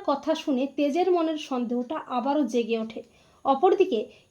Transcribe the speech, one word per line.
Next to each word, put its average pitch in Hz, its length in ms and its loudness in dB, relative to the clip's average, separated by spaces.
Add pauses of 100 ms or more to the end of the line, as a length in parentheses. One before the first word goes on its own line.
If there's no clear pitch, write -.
কথা 285 300 0
শুনে 277 400 -2
তেজের 302 360 2
মনের 320 260 0
সন্দেহটা 247 600 -4
আবারও 277 460 0
জেগে 226 360 0
ওঠে। 220 240 -8 (420)
অপরদিকে 269 600 4 (260)